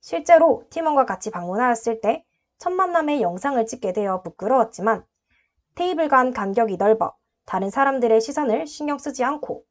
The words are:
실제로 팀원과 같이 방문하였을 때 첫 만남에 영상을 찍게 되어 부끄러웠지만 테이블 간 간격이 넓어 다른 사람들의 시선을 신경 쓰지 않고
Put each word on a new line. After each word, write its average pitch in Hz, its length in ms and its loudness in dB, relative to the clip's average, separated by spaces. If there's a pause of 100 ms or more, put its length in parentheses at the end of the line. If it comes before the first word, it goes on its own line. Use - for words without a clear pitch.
실제로 330 680 4
팀원과 302 340 0
같이 190 280 -8
방문하였을 220 680 -2
때 240 240 -2 (340)
첫 - 120 -4
만남에 339 500 0
영상을 240 460 -2
찍게 226 260 -6
되어 190 300 -2
부끄러웠지만 214 840 -2 (680)
테이블 349 340 -2
간 254 240 4
간격이 202 440 -2
넓어 214 400 2 (280)
다른 190 240 -4
사람들의 247 520 2
시선을 285 480 -2
신경 294 280 -6
쓰지 277 280 -6
않고 294 460 -6